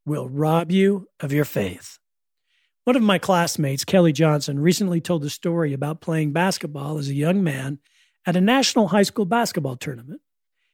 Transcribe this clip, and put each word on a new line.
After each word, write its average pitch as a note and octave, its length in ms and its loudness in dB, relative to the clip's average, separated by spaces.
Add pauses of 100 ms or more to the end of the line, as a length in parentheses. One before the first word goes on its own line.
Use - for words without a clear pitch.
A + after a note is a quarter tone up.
will C#3 240 -6
rob D#3 420 0
you F#3+ 380 2 (100)
of C#3+ 140 -6
your D3 120 2
faith. - 520 -6 (880)
One B3 120 2
of B3 60 2
my G3+ 160 4
classmates, E3 640 0
Kelly F3 300 4
Johnson, D3 460 0
recently F3 420 0
told D#3+ 240 -2
a D3 40 -6
story E3 440 -2
about D3 260 -6
playing D#3 320 -2
basketball D#3 680 -2
as C#3 100 -6
a C#3 60 -4
young F3 280 2
man C#3 360 -4 (460)
at F3 100 0
a F3+ 60 4
national A3+ 480 4
high G3+ 140 4
school G3+ 220 -2
basketball E3+ 500 -2
tournament. C3 460 -12 (520)